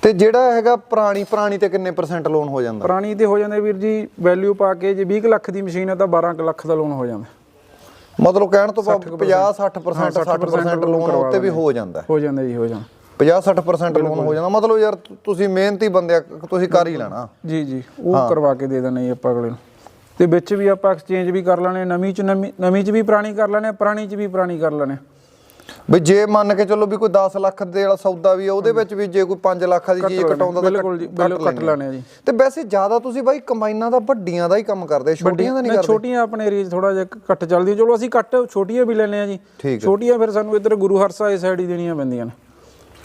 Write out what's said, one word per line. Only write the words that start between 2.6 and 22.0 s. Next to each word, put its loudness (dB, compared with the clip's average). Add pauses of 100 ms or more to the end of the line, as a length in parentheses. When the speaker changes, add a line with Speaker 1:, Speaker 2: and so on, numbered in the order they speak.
Speaker 1:
ਜਾਂਦਾ? -4
Speaker 2:
ਪੁਰਾਣੀ -2
ਤੇ 2
ਹੋ 2
ਜਾਂਦਾ -2
ਵੀਰ -2
ਜੀ, -2 (120)
ਵੈਲਿਊ 2
ਪਾ 2
ਕੇ -2
ਜੇ -2
ਵੀਹ 0
ਕੁ 0
ਲੱਖ 2
ਦੀ -6
ਮਸ਼ੀਨ -6
ਹੈ -2
ਤਾਂ 0
ਬਾਰਾਂ 0
ਕੁ -6
ਲੱਖ -4
ਦਾ 0
ਲੋਨ -2
ਹੋ -4
ਜਾਂਦਾ। -8 (960)
Speaker 1:
ਮਤਲਬ 4
ਕਹਿਣ 4
ਤੋਂ -4
ਭਾਵ 0
Speaker 2:
ਸੱਠ -14
ਕੁ -10
Speaker 1:
ਪੰਜਾਹ, 2
Speaker 2:
ਪਰਸੈਂਟ। -2
Speaker 1:
ਸੱਠ -8
ਪਰਸੈਂਟ, -2
Speaker 2:
ਹਾਂ, 0
Speaker 1:
ਸੱਠ 0
ਪਰਸੈਂਟ 0
Speaker 2:
ਲੋਨ 0
Speaker 1:
ਲੋਨ 0
Speaker 2:
ਕਰਵਾ 0
Speaker 1:
ਉੱਤੇ 0
ਵੀ 0
Speaker 2:
ਦਿੰਦੇ। -2
Speaker 1:
ਹੋ 2
ਜਾਂਦਾ। -6
Speaker 2:
ਹੋ 2
ਜਾਂਦਾ -2
ਜੀ, -4
ਹੋ -2
ਜਾਂਦਾ। -8 (360)
Speaker 1:
ਪੰਜਾਹ, 4
ਸੱਠ 2
ਪਰਸੈਂਟ 0
ਲੋਨ 2
Speaker 2:
ਬਿਲਕੁਲ। -2
Speaker 1:
ਹੋ 0
ਜਾਂਦਾ। -2
ਮਤਲਬ 2
ਯਾਰ 2
ਤੁ-, -20
ਤੁਸੀਂ -2
ਮਿਹਨਤੀ 0
ਬੰਦੇ 2
ਆ, 4
ਤੁਸੀਂ -4
ਕਰ 2
ਹੀ -6
ਲੈਣਾ। -8 (180)
Speaker 2:
ਜੀ, -4
ਜੀ, -8 (200)
ਉਹ 2
Speaker 1:
ਹਾਂ। 4
Speaker 2:
ਕਰਵਾ 2
ਕੇ -4
ਦੇ -2
ਦਿੰਦੇ -2
ਜੀ -2
ਆਪਾਂ -2
ਅਗਲੇ -2
ਨੂੰ। -8 (600)
ਤੇ 6
ਵਿੱਚ 2
ਵੀ 0
ਆਪਾਂ 2
ਐਕਸਚੇਂਜ -2
ਵੀ -2
ਕਰ 2
ਲੈਣੇ, -2
ਨਵੀਂ -2